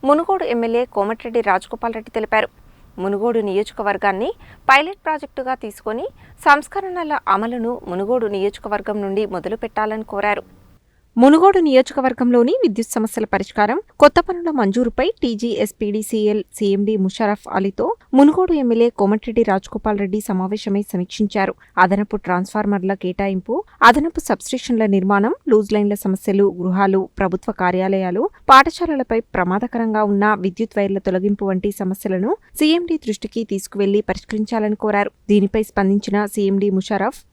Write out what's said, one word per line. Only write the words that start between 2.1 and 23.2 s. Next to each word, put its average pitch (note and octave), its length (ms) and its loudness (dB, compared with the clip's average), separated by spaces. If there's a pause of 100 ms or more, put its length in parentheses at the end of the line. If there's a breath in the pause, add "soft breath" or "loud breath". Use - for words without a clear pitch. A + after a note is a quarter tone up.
తెలిపారు. A3 320 0 (540 soft breath)
మునుగోడు G#3+ 460 -2
నియోజకవర్గాన్ని G3+ 840 -2 (400 loud breath)
పైలట్ D#4 380 2
ప్రాజెక్టుగా C4+ 560 -6
తీసుకొని A3 420 -8 (400 soft breath)
సంస్కరణల E4 720 0 (140)
అమలును A#3 400 -2 (160)
మునుగోడు G#3 460 -2
నియోజకవర్గం G3+ 680 -4
నుండి G3 200 -2 (120)
మొదలుపెట్టాలని A3 760 -6
కోరారు. G3+ 300 -2 (760)
మునుగోడు E4 460 8
నియోజకవర్గంలోని B3+ 840 2 (100)
విద్యుత్ A3+ 340 -2
సమస్యల A3 360 -2
పరిష్కారం, G#3 460 0 (240)
కొత్త D4 240 8
పనుల E4+ 320 -4
మంజూరుపై A#3 480 0 (160)
టీజీఎస్పీడీసీఎల్ G#3+ 1200 -2 (160)
సీఎండీ G3+ 360 0 (100)
ముషరఫ్ G#3 420 -2 (100)
అలీతో G3 300 -2 (300 soft breath)
మునుగోడు D#4 440 4
ఎమ్మెల్యే A#3 280 2 (120)
కోమటిరెడ్డి A3 480 0
రాజగోపాల్ G3+ 540 -2
రెడ్డి G3+ 160 -4 (100)
సమావేశమై G3 600 -2
సమీక్షించారు. G3 640 -2 (300 soft breath)
అదనపు G3+ 320 0 (100)
ట్రాన్స్‌ఫార్మర్ల G3 760 -2
కేటాయింపు, F#3+ 520 -4 (340 soft breath)